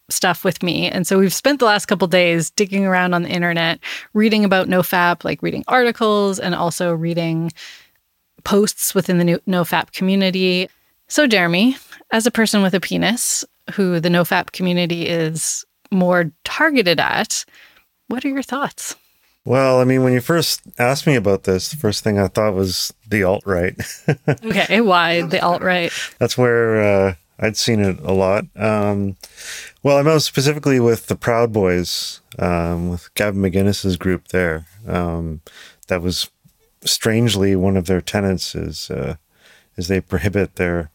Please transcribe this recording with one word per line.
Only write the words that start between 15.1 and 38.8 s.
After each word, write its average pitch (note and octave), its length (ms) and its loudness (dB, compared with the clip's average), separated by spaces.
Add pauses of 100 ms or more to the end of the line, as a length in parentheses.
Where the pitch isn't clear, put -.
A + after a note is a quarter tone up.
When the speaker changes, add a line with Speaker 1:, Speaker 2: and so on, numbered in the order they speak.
Speaker 1:
more F3+ 380 2 (140)
targeted C4 560 2
at, - 460 -2 (640)
what B3 160 -6
are C#4+ 40 -2
your C4+ 140 -4
thoughts? - 540 -8 (480)
Speaker 2:
Well, C3 340 4
I B2+ 60 4
mean, C3 180 4
when B2+ 80 4
you B2+ 80 2
first D#3+ 420 0 (160)
asked B2+ 300 0
me C#3+ 80 4
about G2 280 2
this, F#2 260 0
the D3+ 80 -10
first G#2 260 -2
thing G#2 160 0
I G2 80 2
thought G#2+ 260 0
was F#2 400 -4 (140)
the G#2+ 160 0
alt-right. F#2 520 0 (320)
<laughs> - 200 -2
Speaker 1:
Okay, G3 540 0
why E3+ 400 2
the E3+ 180 -2
alt-right? F3 540 0 (260)
Speaker 2:
That's - 180 -2
where, A#2 440 2
uh, G2 340 4 (240)
I'd G#2+ 160 -2
seen A2+ 240 0
it G2 220 0
a D2 100 -2
lot. F#2+ 320 2 (140)
Um, G#2 580 -2 (680)
well, C#3 140 4
I C#3+ 40 4
know D#3 160 4
specifically C#3+ 640 0
with A#2 260 2
the - 80 -2
Proud A#2 380 0
Boys, F2+ 640 0 (200)
um, F2 500 -2
with F2 240 -8
Gavin G2+ 280 -2
McGuinness's G2 540 0
group F2+ 340 -4
there. E2 360 -2 (200)
Um, E2+ 540 -4 (480)
that F2+ 140 -2
was F2+ 280 -4 (560)
strangely G#2 680 2
one F#2+ 220 2
of F2 80 0
their F2+ 160 0
tenets G2 540 -4
is, D#2+ 360 -10